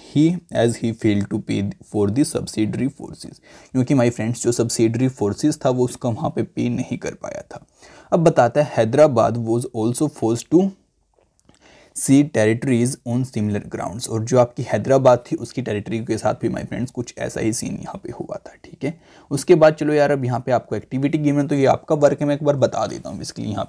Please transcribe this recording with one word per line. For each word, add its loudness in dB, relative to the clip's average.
he, 4
as 2
he -4
failed 0
to -4
pay -2
for -2
the 0
subsidiary -4
forces, -14
क्योंकि 0
my 4
friends -4
जो 2
सब्सिडरी 0
फोर्सेज -2
था 2
वो 0
उसका -4
वहाँ -4
पे -4
पे -4
नहीं -6
कर -8
पाया -12
था। -20
अब 2
बताता 4
है -4
हैदराबाद 4
was 0
also -2
forced -2
to 4
cede 4
territories 2
on -2
similar -4
grounds। -8
और -2
जो 4
आपकी 2
हैदराबाद 2
थी -2
उसकी -8
टेरिटरी -6
के -4
साथ -2
भी -4
my -6
friends -8
कुछ -10
ऐसा -6
ही 0
सीन -6
यहाँ -12
पे -12
हुआ -8
था, -18
ठीक -12
है। -6
उसके 4
बाद 6
चलो -2
यार 4
अब 0
यहाँ -2
पे 0
आपको 0
एक्टिविटी -2
गिवन 2
है -2
तो 0
ये 4
आपका 0
वर्क 4
है, 0
मैं 0
एक -6
बार 2
बता 0
देता -10
हूँ -12
basically -10
यहाँ -4